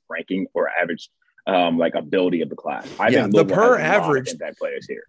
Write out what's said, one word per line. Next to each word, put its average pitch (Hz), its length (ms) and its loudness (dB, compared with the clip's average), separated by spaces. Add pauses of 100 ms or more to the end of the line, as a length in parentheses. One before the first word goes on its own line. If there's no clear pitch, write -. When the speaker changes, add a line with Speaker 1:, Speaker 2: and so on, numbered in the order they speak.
Speaker 1:
ranking 90 440 -6
or 85 160 0
average, 85 400 -4 (380)
um, 87 320 2
like, 82 160 0
ability 85 460 0
of 76 80 -4
the 67 60 -12
class. - 320 -10 (120)
I 101 80 2
Speaker 2:
Yeah, 127 140 4
Speaker 1:
think 208 100 0
Speaker 2:
the 202 120 6
Speaker 1:
Louisville 185 120 2
Speaker 2:
per 233 220 4
Speaker 1:
has - 20 0
a 160 80 -2
lot 190 140 2
of - 20 -2
Speaker 2:
average, 143 300 0
Speaker 1:
impact - 260 -12
players 71 280 -8
here. - 220 -10